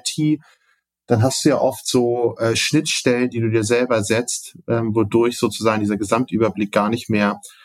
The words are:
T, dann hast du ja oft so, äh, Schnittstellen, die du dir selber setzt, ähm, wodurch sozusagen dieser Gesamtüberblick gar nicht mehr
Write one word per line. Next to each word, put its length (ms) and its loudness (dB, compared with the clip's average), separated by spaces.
T, 340 -2
dann 160 2
hast 200 0
du 60 4
ja 100 2
oft 280 -2
so, 500 0
äh, 180 0
Schnittstellen, 760 0
die 80 -4
du 100 0
dir 140 2
selber 400 2
setzt, 520 -4
ähm, 280 -2
wodurch 440 2
sozusagen 420 0
dieser 160 0
Gesamtüberblick 720 -2
gar 180 2
nicht 200 -4
mehr 320 2